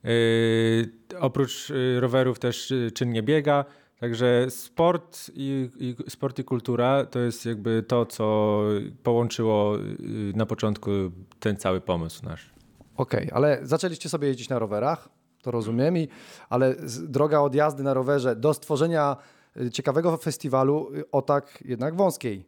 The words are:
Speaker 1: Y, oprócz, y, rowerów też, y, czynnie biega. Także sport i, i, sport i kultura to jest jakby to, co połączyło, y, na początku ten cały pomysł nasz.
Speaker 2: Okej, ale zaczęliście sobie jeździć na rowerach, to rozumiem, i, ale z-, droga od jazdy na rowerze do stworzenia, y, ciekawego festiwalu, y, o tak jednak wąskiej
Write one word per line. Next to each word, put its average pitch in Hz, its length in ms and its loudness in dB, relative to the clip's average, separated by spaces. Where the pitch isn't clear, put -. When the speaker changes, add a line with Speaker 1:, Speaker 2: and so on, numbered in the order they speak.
Speaker 1:
Y, 113 840 4
oprócz, 135 500 -2
y, 127 300 0
rowerów 127 400 2
też, - 320 -4
y, 120 220 0
czynnie 117 300 -2
biega. 143 420 2
Także 120 500 2
sport - 880 -2
i, 135 340 -4
i, 123 160 -6
sport 131 300 -6
i 131 40 -4
kultura 123 640 0
to - 140 -6
jest 120 260 -2
jakby 113 380 0
to, 120 220 2
co 107 540 2
połączyło, 110 760 2
y, - 0 -
na 110 100 2
początku 104 460 -2
ten 104 180 0
cały 92 240 0
pomysł 82 440 -4
nasz. - 240 -14
Speaker 2:
Okej, 127 360 -2
ale 139 300 2
zaczęliście 160 460 -4
sobie 143 180 -2
jeździć 120 220 -4
na 123 100 -2
rowerach, 110 500 -2
to 123 100 -8
rozumiem, 120 460 0
i, 160 100 -2
ale 127 300 2
z-, 147 320 -10
droga 147 280 2
od 143 160 2
jazdy 147 280 2
na 139 100 0
rowerze 131 420 0
do 139 180 0
stworzenia, 147 640 0
y, 120 100 -2
ciekawego 160 460 0
festiwalu, 135 760 0
y, 147 160 -10
o 139 100 2
tak - 440 -2
jednak 127 300 -4
wąskiej 127 520 0